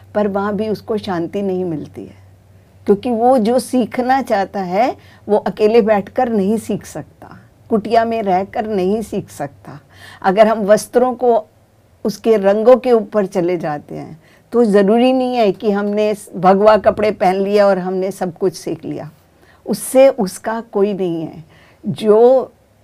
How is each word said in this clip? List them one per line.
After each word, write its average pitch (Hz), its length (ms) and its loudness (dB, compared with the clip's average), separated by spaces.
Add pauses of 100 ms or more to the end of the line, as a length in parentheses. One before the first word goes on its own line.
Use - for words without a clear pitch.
(160)
पर 208 120 0
वहाँ 202 280 -4
भी 214 140 -4
उसको 208 280 -6
शांति 190 440 -6
नहीं 185 240 -4
मिलती 147 400 -10
है, - 180 -20 (600)
क्योंकि 208 260 0
वो 240 260 2
जो 233 220 0
सीखना 254 600 -2
चाहता 196 400 -4
है 208 360 -2 (320)
वो 208 80 2
अकेले 214 440 2
बैठकर 214 480 -2
नहीं 214 280 0
सीख 208 280 -6
सकता, - 540 -18 (300)
कुटिया 226 360 0
में 226 180 -4
रहकर 196 440 -2
नहीं 208 340 -2
सीख 202 280 -8
सकता। - 500 -14 (420)
अगर 202 260 4
हम 226 120 0
वस्त्रों 214 560 2
को 233 300 0 (580)
उसके 220 340 0
रंगों 208 380 4
के 247 160 0
ऊपर 208 340 0
चले 180 320 -2
जाते 151 380 -8
हैं, 147 280 -16 (280)
तो 233 140 4
ज़रूरी 214 480 4
नहीं 254 220 -2
है 220 160 2
कि 208 200 -4
हमने 208 440 -2 (200)
भगवा 196 420 4
कपड़े 208 340 0
पहन 196 240 0
लिया 202 320 2
और 190 120 2
हमने 185 320 -4
सब 185 260 -8
कुछ 185 160 -2
सीख - 320 -10
लिया, 147 260 -12 (540)
उससे 262 440 2
उसका 226 520 -4
कोई 208 320 -2
नहीं 175 280 -4
है। 156 220 -12 (440)
जो 220 680 4 (300)